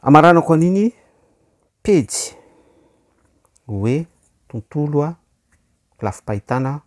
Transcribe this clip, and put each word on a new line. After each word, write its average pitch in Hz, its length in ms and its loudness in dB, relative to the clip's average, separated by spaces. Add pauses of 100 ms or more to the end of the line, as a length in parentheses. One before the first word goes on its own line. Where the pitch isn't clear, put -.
Amaranako 160 540 4
an'iny 185 320 0 (960)
pejy - 480 -2 (1400)
hoe 113 360 -4 (440)
tontolo 147 560 -4
a 165 60 -8 (920)
lafim-pahitana 110 720 -6 (140)